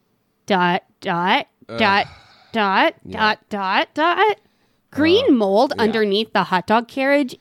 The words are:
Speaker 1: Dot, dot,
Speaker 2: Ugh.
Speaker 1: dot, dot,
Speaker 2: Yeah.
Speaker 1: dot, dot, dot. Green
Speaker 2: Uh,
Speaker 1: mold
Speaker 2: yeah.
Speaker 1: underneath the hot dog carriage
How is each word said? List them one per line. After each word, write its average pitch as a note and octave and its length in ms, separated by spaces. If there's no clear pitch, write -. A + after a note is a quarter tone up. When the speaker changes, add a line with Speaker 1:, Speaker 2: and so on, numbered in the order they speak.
Speaker 1:
Dot, F3+ 360
dot, F#3+ 460
Speaker 2:
Ugh. - 100
Speaker 1:
dot, G3+ 280
dot, A3 420
Speaker 2:
Yeah. F#3 140
Speaker 1:
dot, G#3+ 320
dot, G3+ 440
dot. F4 460
Green F4 380
Speaker 2:
Uh, E4+ 40
Speaker 1:
mold A3 440
Speaker 2:
yeah. A3 60
Speaker 1:
underneath G#3+ 500
the F#3+ 120
hot F3+ 220
dog A#3 220
carriage C#4 520